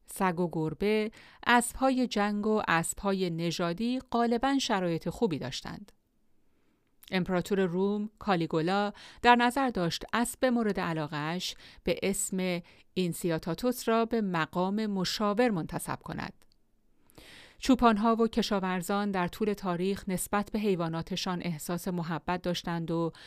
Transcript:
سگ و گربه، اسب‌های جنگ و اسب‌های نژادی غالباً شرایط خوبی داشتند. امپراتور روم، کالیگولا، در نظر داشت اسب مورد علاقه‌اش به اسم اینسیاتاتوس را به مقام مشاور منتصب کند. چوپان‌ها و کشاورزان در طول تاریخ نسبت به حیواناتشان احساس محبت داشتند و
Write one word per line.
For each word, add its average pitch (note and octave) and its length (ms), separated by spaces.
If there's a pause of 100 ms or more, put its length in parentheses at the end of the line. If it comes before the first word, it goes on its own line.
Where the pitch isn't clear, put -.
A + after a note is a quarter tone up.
سگ F3+ 340
و F3 120
گربه، G3+ 600 (360)
اسب‌های B3 600
جنگ G#3 400
و G#3+ 200
اسب‌های F#3 640
نژادی E3+ 680 (120)
غالباً A#3 480
شرایط F3+ 500
خوبی D#3+ 300
داشتند. - 520 (1200)
امپراتور F#3 540
روم، G3+ 440 (100)
کالیگولا، F3+ 720 (300)
در A#3+ 140
نظر B3 340
داشت F3 340 (100)
اسب A#3 320
مورد A3+ 340
علاقه‌اش D#3+ 760 (280)
به - 200
اسم F#3 580 (320)
اینسیاتاتوس F3 960
را A3+ 160
به A3+ 160
مقام F#3 640
مشاور G#3 640
منتصب - 520
کند. - 320 (1300)
چوپان‌ها A3+ 540
و A3+ 120
کشاورزان G3+ 840
در F3+ 160
طول G#3 260
تاریخ F#3+ 540
نسبت G3+ 440
به A3 80
حیواناتشان F3 840
احساس F3 460
محبت F3 540
داشتند E3+ 500
و E3 200 (160)